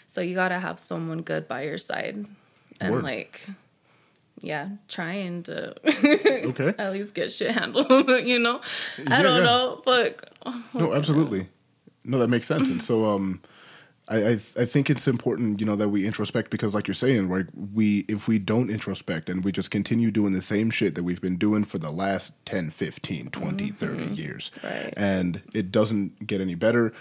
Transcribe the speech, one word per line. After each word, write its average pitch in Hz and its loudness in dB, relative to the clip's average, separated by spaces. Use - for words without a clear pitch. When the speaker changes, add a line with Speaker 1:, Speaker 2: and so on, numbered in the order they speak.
Speaker 1:
So - -6
you 180 -4
gotta 185 0
have 175 -8
someone 165 -6
good 156 -6
by 127 -6
your 156 -6
side. - -6
And, - 0
Speaker 2:
Word. 135 0
Speaker 1:
like, - -8
yeah, 151 -6
trying 175 -6
to - -8
<laughs> 269 4
Speaker 2:
Okay. 139 0
Speaker 1:
at 196 -2
least 202 -6
get - -2
shit - -2
handled, 269 0
<laughs> 254 4
you 247 4
know? 240 2
I - -10
Speaker 2:
Yeah, 190 6
Speaker 1:
don't 180 6
Speaker 2:
yeah. 180 6
Speaker 1:
know. 247 4
Fuck. 247 2
Oh, 240 -8
Speaker 2:
No, 160 2
Speaker 1:
God. 120 2
Speaker 2:
absolutely. 143 2
No, 127 0
that 120 4
makes 120 2
sense. 160 2
And 123 -2
so, 110 2
um, 95 -2
I, 110 0
I, - 6
I 117 -2
think 139 2
it's 135 2
important, 113 0
you 107 0
know, 104 0
that 104 0
we 101 2
introspect 107 -2
because, 107 -2
like 104 -2
you're 95 -2
saying, 117 2
like, 92 0
we, 104 4
if 107 -4
we 113 4
don't 107 0
introspect 98 -6
and 92 -2
we 98 0
just - -4
continue 113 2
doing 104 2
the 92 0
same 110 0
shit 95 0
that 90 -4
we've 87 -2
been 92 -2
doing 107 2
for 101 -6
the 78 -6
last 95 -4
ten, 85 -4
fifteen, - -6
twenty, 196 -4
Speaker 1:
Mm-hmm. 202 -8
Speaker 2:
thirty - -6
years, - -10
Speaker 1:
Right. - -6
Speaker 2:
and 92 0
it 98 -2
doesn't 104 0
get 101 -2
any 92 -4
better, 113 2